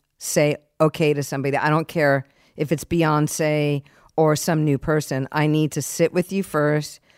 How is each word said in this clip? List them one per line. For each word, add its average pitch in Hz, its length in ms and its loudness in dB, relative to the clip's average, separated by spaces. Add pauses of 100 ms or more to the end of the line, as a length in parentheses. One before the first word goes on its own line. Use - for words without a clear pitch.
(180)
say 147 400 0 (220)
okay 156 340 2
to 143 100 -2
somebody. 139 340 -4
I 127 120 0
don't 156 180 0
care 139 380 0 (320)
if 151 140 -4
it's 156 120 -2
Beyonce 151 1000 0 (340)
or 156 180 4
some 156 300 0
new 139 120 2
person. 139 540 -2
I 151 160 0
need 151 240 2
to 151 100 -6
sit - 300 0
with 175 200 -2
you 190 120 -2
first, 151 560 -2 (180)